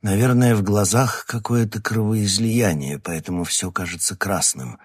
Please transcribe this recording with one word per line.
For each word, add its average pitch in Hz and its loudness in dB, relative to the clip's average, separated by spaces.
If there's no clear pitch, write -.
«Наверное, 120 4
в 104 2
глазах 104 2
какое-то 113 -2
кровоизлияние, 107 0
поэтому 85 -6
все 90 -4
кажется 90 -6
красным», — 87 -2